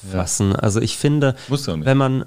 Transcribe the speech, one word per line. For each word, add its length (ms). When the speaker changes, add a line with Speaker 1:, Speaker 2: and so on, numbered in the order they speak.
Speaker 1:
Ja. 160
Speaker 2:
fassen. 360
Also 260
ich 160
finde, 380
Speaker 1:
Musst 200
du 40
auch 60
nicht. 80
Speaker 2:
wenn 120
man, 300